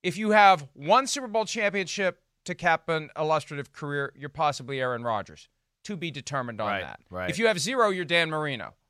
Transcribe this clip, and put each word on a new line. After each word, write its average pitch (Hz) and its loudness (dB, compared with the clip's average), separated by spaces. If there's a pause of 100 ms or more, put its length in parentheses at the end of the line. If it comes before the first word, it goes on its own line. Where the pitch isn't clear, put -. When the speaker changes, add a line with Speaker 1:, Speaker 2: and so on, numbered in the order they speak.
Speaker 1:
If 175 -2
you 214 0
have 190 8
one 208 2
Super 262 -6
Bowl 214 0
championship 196 -2 (240)
to 180 -6
cap 165 2
an 160 -2 (100)
illustrative 151 -2
career, 143 -6
you're 139 -14
possibly 139 -2
Aaron 123 -2
Rodgers. 104 -4 (340)
To 208 -10
be 165 -8
determined 123 -6
on 104 -2
Speaker 2:
Right, 98 -2
Speaker 1:
that. 60 -14
Speaker 2:
right. 90 -6
Speaker 1:
If - -4
you 226 2
have 196 2
zero, 220 0
you're 180 -4
Dan 170 2
Marino 143 -6 (140)